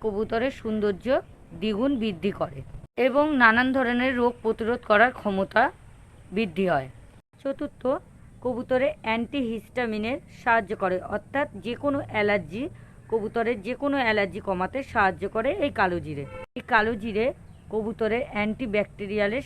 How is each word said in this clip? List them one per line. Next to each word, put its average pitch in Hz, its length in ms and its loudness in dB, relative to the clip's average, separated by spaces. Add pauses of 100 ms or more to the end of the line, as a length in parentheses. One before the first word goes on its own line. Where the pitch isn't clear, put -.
কবুতরের 220 500 0
সৌন্দর্য 214 680 -2 (380)
দ্বিগুণ 220 320 0 (100)
বৃদ্ধি 196 300 -2
করে 139 280 -6 (380)
এবং 262 280 4 (120)
নানান 240 360 8
ধরনের 254 420 0
রোগ 240 260 2
প্রতিরোধ 220 460 0
করার 220 240 6
ক্ষমতা 208 600 2 (600)
বৃদ্ধি 190 360 0
হয়। 135 220 0 (540)
চতুর্থ, 277 380 -6 (600)
কবুতরে 254 460 0 (140)
অ্যান্টিহিস্টামিনের 226 1160 -2 (260)
সাহায্য 226 320 2
করে, 185 220 0 (180)
অর্থাৎ 277 320 -2 (180)
যে 240 100 -4
কোনো 277 240 0 (120)
অ্যালার্জি, 208 520 0 (480)
কবুতরের 220 500 0
যে 220 140 -4
কোনো 277 220 0
অ্যালার্জি 208 420 2
কমাতে 185 440 -2
সাহায্য 196 460 0
করে 226 200 0 (160)
এই 185 140 0
কালো 180 200 2
জিরে। 143 260 -8 (300)
এই 247 120 -10
কালো 226 280 4
জিরে 220 380 -2 (360)
কবুতরের 220 600 -2
অ্যান্টিব্যাকটেরিয়ালের 208 1160 -2